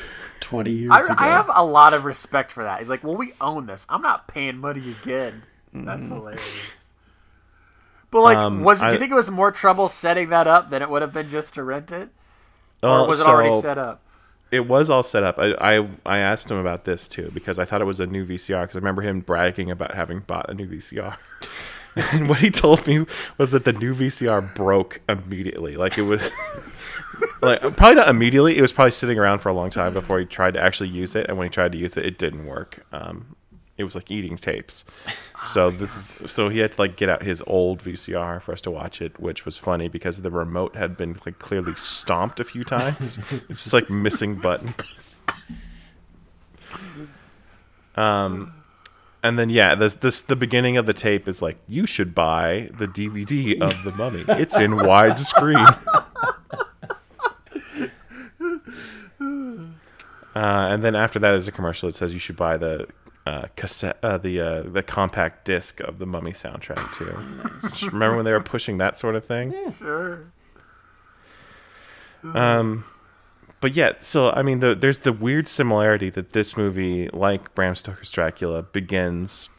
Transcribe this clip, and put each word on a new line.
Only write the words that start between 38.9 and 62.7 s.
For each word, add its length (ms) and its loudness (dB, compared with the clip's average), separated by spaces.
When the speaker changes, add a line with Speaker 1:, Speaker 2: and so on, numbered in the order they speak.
Speaker 3:
it, 160 -10
which 260 -8
was 120 -10
funny 320 -4
because 340 -8
the 80 -6
remote 460 -4
had 200 -6
been, 300 -8
like, 140 -14
clearly 340 -6
stomped 640 -4
a 60 -6
few 180 -12
times. 640 -4
Speaker 2:
<laughs> 60 -14
Speaker 3:
It's 160 -8
just, 80 -4
like, 180 2
missing 460 -2
buttons. 840 -6
Um, 580 0
and 160 0
then, 120 2
yeah, 240 8
this, 200 4
this, 280 -2
the 140 -2
beginning 420 2
of 80 2
the 80 2
tape 340 -2
is 140 -8
like, 160 -4
"You 160 -4
should 300 -4
buy 580 0
the 140 -6
D 220 -8
V 180 -8
D 340 0
of 240 -2
The 80 -6
Mummy. 360 -6
It's 280 2
in 160 4
widescreen." 1080 6
<laughs> 200 -4
Uh, 360 0
and 120 -2
then 120 2
after 240 0
that 160 4
is 140 -2
a 40 -8
commercial 360 -4
that 40 -4
says 220 -6
you 60 -10
should 160 -12
buy 200 0
the 300 -6